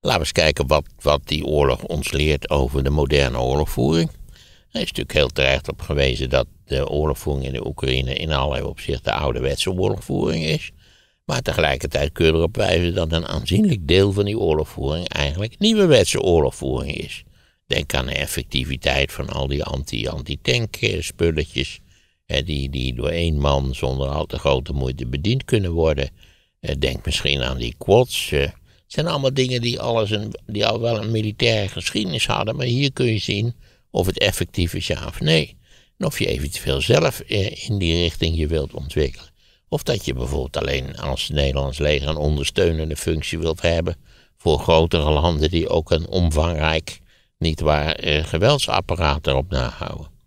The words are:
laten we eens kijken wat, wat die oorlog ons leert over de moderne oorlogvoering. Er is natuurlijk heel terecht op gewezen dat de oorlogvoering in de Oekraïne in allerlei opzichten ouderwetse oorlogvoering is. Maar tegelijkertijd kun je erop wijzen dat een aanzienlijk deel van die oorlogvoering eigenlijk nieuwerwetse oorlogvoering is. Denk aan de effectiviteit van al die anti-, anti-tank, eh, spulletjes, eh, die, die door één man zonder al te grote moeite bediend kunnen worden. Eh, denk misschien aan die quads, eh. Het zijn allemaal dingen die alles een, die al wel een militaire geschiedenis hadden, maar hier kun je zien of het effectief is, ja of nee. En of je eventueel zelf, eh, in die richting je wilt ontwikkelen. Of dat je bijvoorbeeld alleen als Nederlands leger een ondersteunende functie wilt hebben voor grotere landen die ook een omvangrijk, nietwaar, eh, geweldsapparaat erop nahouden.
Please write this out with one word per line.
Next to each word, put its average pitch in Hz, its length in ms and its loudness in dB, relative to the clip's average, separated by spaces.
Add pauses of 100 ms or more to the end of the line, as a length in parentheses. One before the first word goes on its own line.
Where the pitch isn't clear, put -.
laten 95 160 2
we - 60 -2
eens - 60 -4
kijken 73 340 4
wat, 76 180 4 (160)
wat 73 240 4
die 78 200 -2
oorlog 71 380 2
ons - 300 -4
leert 73 380 2
over 69 340 2
de 67 60 2
moderne 69 480 2
oorlogvoering. 76 720 2 (600)
Er - 100 -4
is 170 60 -2
natuurlijk - 260 -6
heel 71 160 4
terecht 67 400 0
op - 120 -8
gewezen 65 500 0
dat 65 160 2 (180)
de 67 240 -2
oorlogvoering 71 580 -2
in 67 60 -6
de 62 140 -6
Oekraïne 65 480 -2
in 78 180 -2
allerlei 67 320 0
opzichten 65 480 -4
ouderwetse 67 600 -2
oorlogvoering 101 720 -2
is. 156 260 -2 (540)
Maar 127 180 -2
tegelijkertijd 73 720 0
kun 82 140 2
je 80 60 6
erop 82 240 2
wijzen 87 380 2
dat 82 180 0
een 82 140 -2
aanzienlijk 98 640 0
deel 95 240 6
van 101 120 2
die 104 140 -2
oorlogvoering 80 680 -2
eigenlijk 78 500 -2
nieuwerwetse 196 640 6
oorlogvoering 69 720 2
is. - 280 -10 (440)
Denk - 280 -2
aan 64 120 0
de 65 80 -4
effectiviteit 67 1000 -2
van 69 160 -8
al 67 180 -4
die 71 180 -2
anti-, 67 440 -4
anti-tank, - 680 -4
eh, 98 240 -2
spulletjes, 76 800 -2 (460)
eh, 67 200 -2
die, 69 240 -4
die 64 240 -4
door 64 160 -2
één 85 280 0
man 69 360 2
zonder 65 340 -2
al 76 180 -4
te - 120 -8
grote 67 340 2
moeite 65 340 -4
bediend 76 380 -2
kunnen 98 260 0
worden. 80 400 0 (500)
Eh, 69 180 -4
denk 65 260 -2
misschien 69 380 0
aan 65 160 -2
die 58 200 -6
quads, - 540 2
eh. 69 140 2 (460)
Het - 80 -2
zijn 165 120 -2
allemaal 135 220 0
dingen 127 260 2
die 120 200 -2
alles 113 300 0
een, 107 240 -4 (120)
die 104 200 0
al 113 140 0
wel 113 220 -2
een 107 80 -4
militaire 107 580 0
geschiedenis - 580 -4
hadden, - 300 -2
maar 131 100 -4
hier 135 260 0
kun - 140 0
je 110 120 0
zien 107 360 -2 (360)
of 92 160 2
het 92 120 -2
effectief 90 560 -2
is, 87 120 -6
ja 71 200 -4
of - 140 -10
nee. - 360 0 (420)
En - 80 -2
of - 120 -4
je - 80 0
eventueel 67 540 -2
zelf, 151 400 2
eh, - 480 -4
in 104 100 0
die 85 240 2
richting 82 340 0
je 78 100 0
wilt 76 280 -2
ontwikkelen. 71 560 -4 (380)
Of - 140 -4
dat 123 220 -4
je 64 100 -4
bijvoorbeeld 64 420 -4
alleen 67 420 -4
als - 300 -4
Nederlands 69 500 0
leger 73 300 0
een 76 80 -2
ondersteunende 76 800 0
functie 80 420 -4
wilt 80 240 -2
hebben 82 340 0 (400)
voor 76 220 2
grotere 80 520 4
landen 78 400 4
die 82 180 0
ook 82 220 0
een 82 180 0
omvangrijk, 80 920 0 (380)
nietwaar, 76 560 2
eh, 76 300 0
geweldsapparaat 87 1040 0
erop 69 240 0
nahouden. - 580 -4 (180)